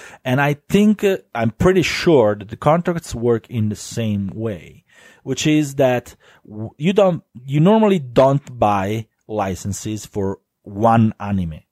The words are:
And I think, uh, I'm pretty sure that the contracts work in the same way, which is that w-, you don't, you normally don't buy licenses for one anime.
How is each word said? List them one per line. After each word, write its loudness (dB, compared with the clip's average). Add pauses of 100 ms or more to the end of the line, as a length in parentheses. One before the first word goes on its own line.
(260)
And 0
I 0
think, 2
uh, 0 (180)
I'm 0
pretty 2
sure 2
that -16
the -14
contracts 0
work -2
in -2
the -4
same -6
way, -10 (400)
which -6
is 0
that 0 (300)
w-, -12
you 0
don't, 2 (220)
you -2
normally 4
don't 0
buy -2 (200)
licenses -6
for -6 (240)
one 2
anime. -6 (100)